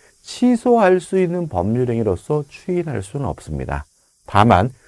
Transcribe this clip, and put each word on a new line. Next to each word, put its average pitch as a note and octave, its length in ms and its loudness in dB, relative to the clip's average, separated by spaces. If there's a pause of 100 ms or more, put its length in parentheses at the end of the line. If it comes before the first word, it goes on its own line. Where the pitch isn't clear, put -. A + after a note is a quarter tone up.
(220)
취소할 A3+ 800 2
수 F#3+ 180 -2
있는 F3 300 -2
법률행위로서 A2+ 1000 -2
추인할 D#3+ 520 -6
수는 C#3 240 -10
없습니다. C#2+ 600 -8 (400)
다만 G2+ 460 4 (160)